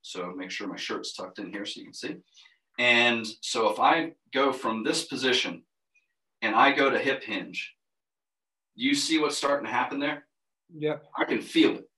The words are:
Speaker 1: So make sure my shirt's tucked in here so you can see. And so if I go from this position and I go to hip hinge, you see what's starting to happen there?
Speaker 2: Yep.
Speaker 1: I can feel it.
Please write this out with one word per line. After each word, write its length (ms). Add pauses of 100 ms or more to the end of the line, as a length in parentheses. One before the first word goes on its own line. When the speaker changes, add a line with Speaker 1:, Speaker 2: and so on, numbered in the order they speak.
Speaker 1:
So 320
make 160
sure 160
my 80
shirt's 380
tucked 260
in 120
here 140
so 140
you 60
can 80
see. 240 (600)
And 480 (160)
so 300
if 80
I 340 (200)
go 200
from 300
this 220
position 580 (800)
and 140
I 180
go 160
to 100
hip 240
hinge, 500 (1000)
you 200
see 220
what's 200
starting 280
to 60
happen 280
there? 280 (500)
Speaker 2:
Yep. 280 (120)
Speaker 1:
I 80
can 160
feel 360
it. 200